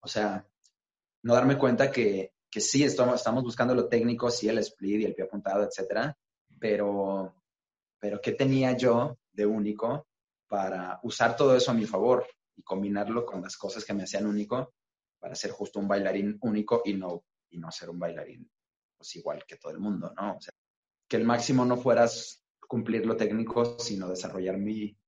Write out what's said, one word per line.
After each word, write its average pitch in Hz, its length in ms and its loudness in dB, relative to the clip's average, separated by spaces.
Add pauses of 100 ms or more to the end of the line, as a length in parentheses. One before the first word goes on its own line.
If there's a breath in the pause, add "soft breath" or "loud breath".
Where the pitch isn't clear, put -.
O 123 60 -16
sea, 107 380 -2 (760)
no 120 100 4
darme 131 240 6
cuenta 131 340 4
que, 98 420 0 (160)
que 107 120 -4
sí, 139 220 4
estamos, 123 320 4
estamos 117 280 0
buscando 123 320 0
lo 123 120 2
técnico, 117 420 2
sí, 107 200 -2
el 113 100 2
split 104 420 -2
y 110 40 0
el 95 100 -2
pie 95 100 -4
apuntado, 98 380 -2
etcétera, 104 540 -4 (420)
pero, 101 840 -2 (560)
pero 101 220 -4
¿qué 110 120 -2
tenía 131 440 2
yo 120 400 2 (140)
de 104 140 0
único 107 600 -2 (400)
para 95 560 -4
usar 117 320 2
todo 135 220 6
eso 123 140 4
a - 20 2
mi 113 120 2
favor 101 400 2 (300)
y - 80 -20
combinarlo 101 600 -2
con 92 160 -8
las 95 160 -12
cosas 104 260 -10
que - 100 -8
me 101 100 -4
hacían 101 240 -2
único 104 460 -2 (460)
para - 160 -12
ser - 160 -6
justo - 280 -8
un 101 80 -2
bailarín 101 540 0
único 110 440 0
y 104 80 -2
no, 90 300 -6 (260)
y 85 80 -16
no 82 140 -12
ser 82 180 -14
un 87 100 -10
bailarín, 82 500 -10 (480)
pues, - 180 -16
igual 82 300 -10
que - 120 -20
todo 80 140 -14
el - 80 -14
mundo, 92 360 -6
¿no? 98 220 -8
O - 40 -18
sea, - 120 -20 (560)
que 117 80 0
el 110 80 2
máximo 123 400 4
no 123 120 2
fueras 117 680 2 (220)
cumplir 113 380 -2
lo 113 120 2
técnico, 113 640 0
sino 95 300 -6
desarrollar 92 480 -4
mi 107 400 -4 (100)